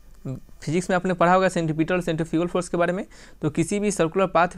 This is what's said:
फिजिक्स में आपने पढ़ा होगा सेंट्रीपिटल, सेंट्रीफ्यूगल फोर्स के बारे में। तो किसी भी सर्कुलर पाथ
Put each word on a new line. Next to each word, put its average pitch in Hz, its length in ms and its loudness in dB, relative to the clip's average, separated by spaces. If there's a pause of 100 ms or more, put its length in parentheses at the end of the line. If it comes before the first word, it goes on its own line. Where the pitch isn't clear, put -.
(640)
फिजिक्स 175 280 -2
में 185 60 2
आपने 180 180 0
पढ़ा 175 200 4
होगा 190 140 4
सेंट्रीपिटल, 165 520 0
सेंट्रीफ्यूगल 165 460 -2
फोर्स 175 220 -2
के - 80 -4
बारे 170 160 2
में। 202 120 -6 (380)
तो 156 80 0
किसी 170 280 0
भी 208 120 0
सर्कुलर 185 360 0
पाथ 180 320 2